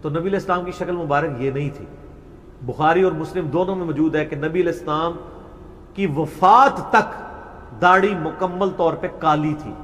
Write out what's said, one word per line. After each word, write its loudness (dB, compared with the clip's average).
तो -4
नबी -2
इस्लाम 0
की -8
शक्ल -6
मुबारक 0
ये -2
नहीं -4
थी। -14
बुखारी 2
और 4
मुस्लिम -6
दोनों 0
में -4
मौजूद 0
है 2
कि -8
नबी -2
इस्लाम -2
की 0
वफात 4
तक 6
दाढ़ी 6
मुकम्मल -2
तौर 0
पे -6
काली 0
थी। -10